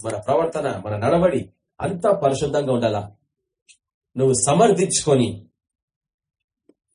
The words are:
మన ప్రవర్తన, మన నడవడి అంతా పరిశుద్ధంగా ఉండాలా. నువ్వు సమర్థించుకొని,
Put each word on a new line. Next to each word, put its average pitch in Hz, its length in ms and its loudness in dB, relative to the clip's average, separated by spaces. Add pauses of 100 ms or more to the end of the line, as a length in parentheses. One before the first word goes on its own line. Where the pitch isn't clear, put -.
మన 110 120 -6
ప్రవర్తన, 143 720 -4
మన 104 100 -4
నడవడి 139 520 0 (320)
అంతా - 320 0
పరిశుద్ధంగా 139 600 0
ఉండాలా. 107 400 -2 (1040)
నువ్వు 131 180 2 (120)
సమర్థించుకొని, 151 1000 2 (1500)